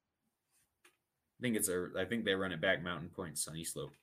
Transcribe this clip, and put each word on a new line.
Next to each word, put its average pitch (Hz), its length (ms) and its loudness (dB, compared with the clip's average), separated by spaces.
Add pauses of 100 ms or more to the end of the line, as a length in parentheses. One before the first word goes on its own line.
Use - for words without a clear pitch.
(840)
I - 560 -20
think 120 140 2
it's 101 140 2
a, 90 180 0 (100)
I 92 80 2
think 110 200 -2
they 98 100 6
run 95 160 0
it 80 100 -2
back 92 220 4
Mountain 87 260 -4
Point, 82 280 -6
Sunny 80 260 -4
Slope. 71 400 -6